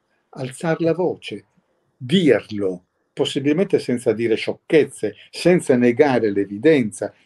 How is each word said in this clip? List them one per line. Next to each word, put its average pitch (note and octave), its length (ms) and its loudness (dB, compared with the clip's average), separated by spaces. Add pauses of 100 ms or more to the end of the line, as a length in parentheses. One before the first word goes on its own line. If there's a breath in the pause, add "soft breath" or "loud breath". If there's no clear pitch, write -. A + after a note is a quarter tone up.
(300)
alzar E3 520 -6
la E3 120 2
voce, C#3+ 520 -6 (500)
dirlo, G#2+ 880 0 (280)
possibilmente D3 640 0
senza A#2+ 340 -2
dire A2 220 -2
sciocchezze, - 800 -2 (140)
senza E3+ 460 2
negare B2 560 2
l'evidenza, G#2 840 0 (120 soft breath)